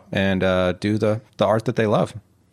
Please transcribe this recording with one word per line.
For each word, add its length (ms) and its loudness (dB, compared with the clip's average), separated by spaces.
and, 320 0
uh, 380 2
do 180 -2
the, 220 0
the 100 2
art 200 0
that 100 -2
they 100 0
love. 280 0